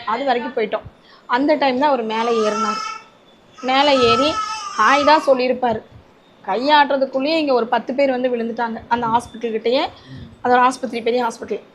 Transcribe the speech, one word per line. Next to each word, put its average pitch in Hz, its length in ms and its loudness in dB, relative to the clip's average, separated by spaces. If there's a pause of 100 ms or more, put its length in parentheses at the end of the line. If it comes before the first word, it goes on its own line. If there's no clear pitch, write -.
அது 240 180 -2
வரைக்கும் 247 280 -2
போயிட்டோம். 214 300 -4 (440)
அந்த 285 280 2
டைம் 269 240 0
தான் 294 100 2
அவர் 254 140 0
மேலே 220 280 -2
ஏறினார். 214 500 0 (800)
மேலே 269 400 2
ஏறி 247 320 2 (460)
ஹாய் 269 260 4
தான் 302 160 6
சொல்லியிருப்பார். 254 600 0 (680)
கையாட்டுறதுக்குள்ளேயே 269 880 2
இங்க 294 160 0
ஒரு 233 140 2
பத்து 233 280 -2
பேர் 269 160 2
வந்து 247 260 0
விழுந்துட்டாங்க 226 520 -4
அந்த 240 180 0
ஹாஸ்பிட்டல் 226 460 -2
கிட்டயே. 233 360 0 (540)
அது 247 120 2
ஒரு 247 80 6
ஆஸ்பத்திரி, 247 400 0
பெரிய 240 240 0
ஹாஸ்பிட்டல். 220 340 -6 (140)